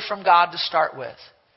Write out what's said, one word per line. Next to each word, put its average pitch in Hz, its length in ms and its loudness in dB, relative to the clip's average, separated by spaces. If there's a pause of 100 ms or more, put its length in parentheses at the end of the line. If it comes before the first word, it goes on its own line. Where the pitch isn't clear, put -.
from 202 140 -6
God 175 300 4
to 175 80 -12
start - 360 -2
with? 120 220 -12 (400)